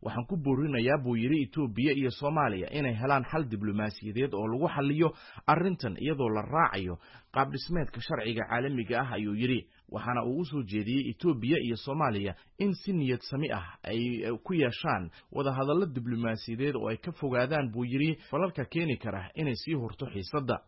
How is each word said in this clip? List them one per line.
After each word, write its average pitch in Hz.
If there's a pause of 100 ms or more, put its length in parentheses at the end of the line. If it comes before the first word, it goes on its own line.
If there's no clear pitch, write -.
"Waxaan 120
ku 196
boorinayaa," 135
buu 123
yidhi, 127
"Ethiopia 131
iyo 131
Soomaaliya 131
inay 139
helaan 131
xal 156
diblomaasiyadeed 107
oo 104
lagu 131
xalliyo 147 (380)
arrintan 160
iyadoo 135
la 107
raacayo 101 (380)
qaab 135
dhismeedka 139
sharciga 113
caalamiga 120
ah," 131
ayuu 104
yidhi. 123 (300)
Waxaana 120
uu 127
u 175
soo 143
jeediyey 107
Ethiopia 135
iyo 117
Soomaaliya 113 (240)
in 196
si 196
niyad 131
sami 151
ah 98 (180)
ay, 110 (220)
eh, 113
ku 190
yeeshaan 120 (220)
wadahadallo 139
diblomaasiyadeed 120
oo 107
ay 113
ka -
fogaadaan, 131
buu 123
yidhi, 147 (100)
falalka 160
keeni 160
kara 98
inay 143
sii 156
hurto 123
xiisadda. 120 (100)